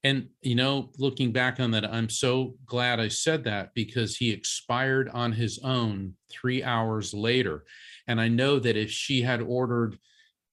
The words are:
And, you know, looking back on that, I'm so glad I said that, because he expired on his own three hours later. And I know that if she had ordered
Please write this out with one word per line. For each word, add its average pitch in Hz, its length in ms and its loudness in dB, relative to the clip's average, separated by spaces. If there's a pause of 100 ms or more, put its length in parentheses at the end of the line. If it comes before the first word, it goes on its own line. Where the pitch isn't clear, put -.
And, 135 240 0 (120)
you 123 140 0
know, 135 420 2
looking 131 360 0
back 127 260 2
on 123 120 0
that, 107 140 0
I'm 113 240 -2
so 127 460 0 (100)
glad 120 360 0
I 107 80 0
said 160 340 0
that, 104 320 -4
because 113 400 -2
he 117 160 0
expired 131 800 0
on 120 240 -2
his 113 260 -2
own 107 540 -2 (180)
three 127 320 -2
hours 113 500 -2
later. 104 520 0 (420)
And 113 140 2
I 113 80 2
know 131 300 4
that 110 180 2
if 107 120 0
she 127 320 -2
had 120 200 0
ordered 123 580 0 (540)